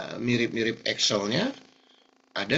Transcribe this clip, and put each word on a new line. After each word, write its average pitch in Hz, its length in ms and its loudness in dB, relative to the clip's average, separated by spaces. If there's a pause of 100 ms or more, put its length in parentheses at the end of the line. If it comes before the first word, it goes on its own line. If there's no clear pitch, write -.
(200)
mirip-mirip 113 640 0
Excelnya, 110 640 2 (880)
ada 101 200 0